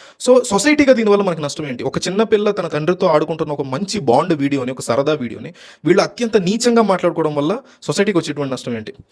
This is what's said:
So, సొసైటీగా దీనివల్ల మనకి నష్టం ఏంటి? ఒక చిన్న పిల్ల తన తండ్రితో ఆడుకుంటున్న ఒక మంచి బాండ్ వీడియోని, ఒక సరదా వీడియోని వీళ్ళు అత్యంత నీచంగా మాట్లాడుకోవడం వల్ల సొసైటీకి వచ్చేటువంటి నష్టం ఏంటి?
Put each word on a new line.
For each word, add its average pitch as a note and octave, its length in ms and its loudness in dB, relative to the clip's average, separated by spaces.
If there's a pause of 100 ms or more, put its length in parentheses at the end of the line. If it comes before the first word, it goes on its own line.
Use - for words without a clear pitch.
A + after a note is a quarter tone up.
(220)
So, B3 220 6
సొసైటీగా C4+ 500 4
దీనివల్ల G3+ 300 4
మనకి E3+ 180 -2
నష్టం D3 260 -6
ఏంటి? A#2+ 160 -8
ఒక C3 140 -4
చిన్న F#3+ 260 -2
పిల్ల G#3 280 2
తన G3 160 -4
తండ్రితో D#3+ 400 0
ఆడుకుంటున్న D#3 440 -2
ఒక D3 100 -6
మంచి F#3+ 380 -6
బాండ్ D3+ 340 0
వీడియోని, C3+ 380 -2
ఒక B2+ 100 -10
సరదా C#3+ 320 0
వీడియోని A#2+ 400 -8 (320)
వీళ్ళు F3+ 160 4
అత్యంత A3+ 360 -2
నీచంగా A3+ 440 2
మాట్లాడుకోవడం E3 540 0
వల్ల D3+ 220 -2 (260)
సొసైటీకి G3 340 0
వచ్చేటువంటి C#3+ 360 -4
నష్టం A#2+ 220 -6
ఏంటి? A2 180 -10 (180)